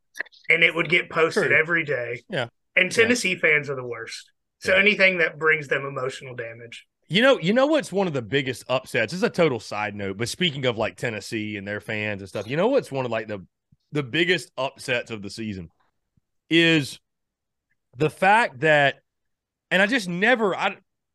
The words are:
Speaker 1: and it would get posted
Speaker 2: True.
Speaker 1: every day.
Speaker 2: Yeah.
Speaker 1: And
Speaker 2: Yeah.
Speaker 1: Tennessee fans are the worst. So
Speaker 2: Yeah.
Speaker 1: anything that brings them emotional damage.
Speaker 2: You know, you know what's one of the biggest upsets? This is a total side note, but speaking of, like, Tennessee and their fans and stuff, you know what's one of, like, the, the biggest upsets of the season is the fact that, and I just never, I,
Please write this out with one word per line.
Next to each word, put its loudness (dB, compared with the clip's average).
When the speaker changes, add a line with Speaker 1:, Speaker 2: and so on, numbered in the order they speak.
Speaker 1:
and 4
it 2
would -2
get 0
posted 0
Speaker 2:
True. 4
Speaker 1:
every 2
day. -6
Speaker 2:
Yeah. -2
Speaker 1:
And 4
Speaker 2:
Yeah. 4
Speaker 1:
Tennessee 0
fans 0
are -4
the -10
worst. -12
So 0
Speaker 2:
Yeah. 4
Speaker 1:
anything 4
that 0
brings 0
them -2
emotional -8
damage. -14
Speaker 2:
You 2
know, 6
you 0
know 4
what's 2
one 0
of -4
the -2
biggest -4
upsets? 0
This -8
is -2
a 2
total 2
side -6
note, -6
but -4
speaking -2
of, 0
like, -2
Tennessee -6
and -10
their -6
fans -6
and -14
stuff, -8
you -6
know 2
what's 0
one -4
of, -4
like, -4
the, -8
the -4
biggest -2
upsets -4
of -10
the -10
season -10
is 2
the 0
fact 2
that, 4
and 4
I 4
just -2
never, 2
I, -2